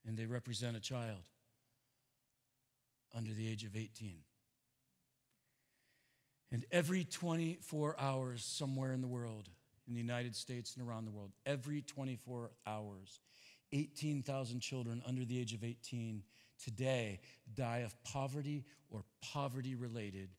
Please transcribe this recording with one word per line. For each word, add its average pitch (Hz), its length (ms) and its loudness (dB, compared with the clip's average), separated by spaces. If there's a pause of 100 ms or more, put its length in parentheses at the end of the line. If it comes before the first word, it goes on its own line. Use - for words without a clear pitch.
And 110 100 0
they 113 100 -2
represent 120 500 0
a 107 40 -4
child 113 480 -2 (1900)
under 113 180 -2
the 110 160 0
age 110 160 -2
of 104 120 -6
eighteen. 107 420 -4 (2250)
And 120 200 0
every 175 340 6
twenty-four 165 960 2
hours 131 460 2
somewhere 131 480 0
in 131 80 2
the 127 80 0
world, 117 400 -4 (380)
in 120 80 -2
the 120 60 0
United 120 360 0
States 120 400 -6
and 123 100 -4
around 113 200 -2
the 110 40 -4
world, 101 220 -8 (140)
every 143 360 0
twenty-four 127 680 -4 (160)
hours, 104 540 -4 (520)
eighteen 147 500 2
thousand 123 380 0
children 120 460 0
under 127 180 2
the 123 160 2
age 117 140 0
of 107 100 -4
eighteen 117 580 -2 (400)
today 117 580 2 (340)
die 120 240 2
of 117 260 -2
poverty 139 600 0 (260)
or 107 140 -4 (180)
poverty-related 120 1080 0 (100)